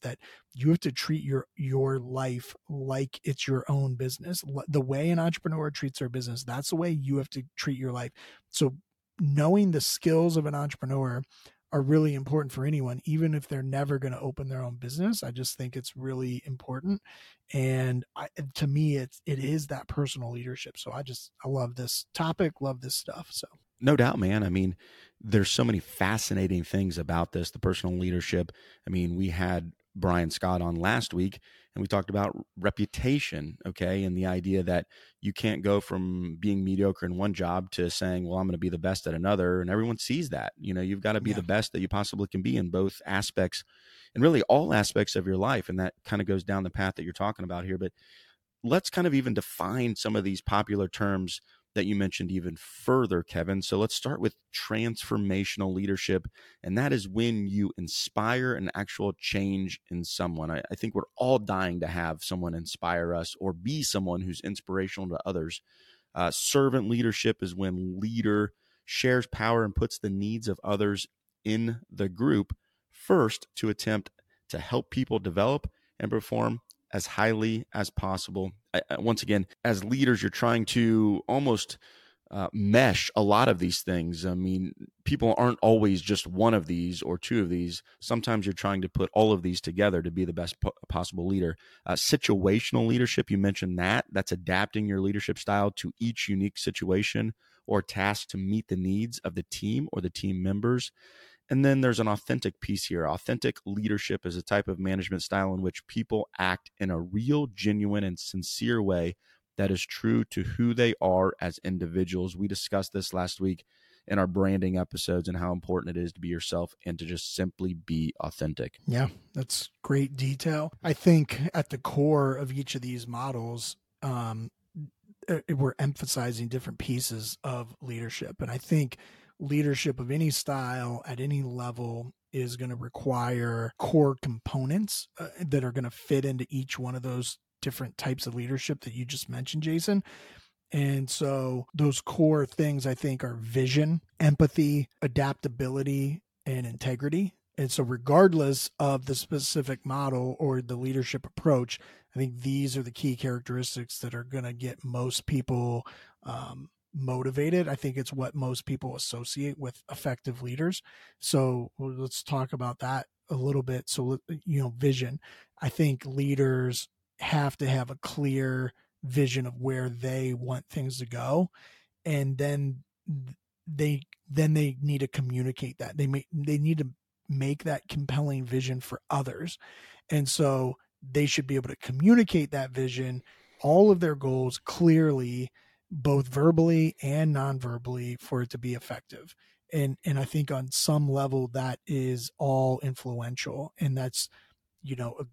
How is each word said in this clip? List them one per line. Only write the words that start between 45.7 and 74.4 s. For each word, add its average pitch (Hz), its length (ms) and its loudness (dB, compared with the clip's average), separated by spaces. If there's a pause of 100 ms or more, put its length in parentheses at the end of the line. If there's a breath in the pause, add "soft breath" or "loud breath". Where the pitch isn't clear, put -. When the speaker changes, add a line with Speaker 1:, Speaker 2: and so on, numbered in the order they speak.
Speaker 2:
that 92 140 -2 (120)
kinda 104 180 -2
goes 95 200 0
down 98 200 -2
the 90 60 -6
path 95 260 -2
that 85 80 -8
you're 87 100 -6
talking 101 300 -2
about 90 220 -6
here. 92 120 -2
But 90 160 -4 (680 soft breath)
let's 143 260 2
kind 180 180 2
of 143 60 4
even 127 200 2
define 104 600 -2
some 107 200 -2
of 104 80 0
these 95 180 -2
popular 101 460 0
terms 95 540 -2 (320 soft breath)
that 95 120 2
you 101 100 2
mentioned 92 360 -2
even 87 260 -4
further, 110 680 0
Kevin. 92 380 -2
So - 160 0
let's 110 180 0
start - 240 -4
with - 160 0 (180)
transformational 101 1200 -2
leadership, 95 540 0 (360 loud breath)
and 92 140 0
that 139 140 2
is 104 160 0
when 107 400 0
you 101 300 2
inspire 117 800 -2
an 92 200 -4
actual 98 420 -2
change 98 600 -2 (100)
in 87 140 -4
someone. 80 480 -4
I, 76 100 -2 (100)
I 95 40 -4
think 110 200 -6
we're 101 80 0 (120)
all 127 240 4
dying 95 400 -2
to 82 80 -2
have 85 360 -4
someone 87 300 -4
inspire 85 600 -2
us 85 260 -4
or 92 140 -2
be 123 300 -6
someone 92 380 -2
who's 90 200 -6
inspirational 95 680 -4
to 85 160 -6
others. 85 360 -4 (520 soft breath)
Uh, 87 160 0
servant 131 600 2
leadership 117 520 2
is 90 140 -4
when 92 440 -2
leader 104 540 2 (300)
shares 127 440 2
power 113 360 2
and 101 100 -2
puts - 240 0
the 104 120 -4
needs 107 400 -2
of 92 140 -4
others 101 440 0 (380)
in 113 340 0 (100)
the 95 200 -2
group 107 440 0 (360)
first - 640 2
to 110 140 0
attempt 107 420 -2 (380)